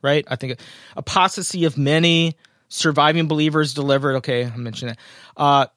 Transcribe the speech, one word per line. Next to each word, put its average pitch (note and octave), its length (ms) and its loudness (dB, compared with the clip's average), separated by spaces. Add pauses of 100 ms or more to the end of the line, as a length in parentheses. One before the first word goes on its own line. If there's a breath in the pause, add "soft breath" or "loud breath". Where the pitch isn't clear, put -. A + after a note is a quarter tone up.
right? C#3+ 260 0
I C3 60 -4
think B2+ 240 -8 (380 loud breath)
apostasy - 680 -2
of C#3+ 140 0
many, E3 580 2 (340 soft breath)
surviving D#3 580 2
believers D3+ 440 0
delivered. C#3 440 0
Okay, B2 300 -4
I A#2 100 -10
mentioned A#2 340 -10
that. A#2 80 -14 (380 loud breath)
Uh, C#3+ 300 4 (100)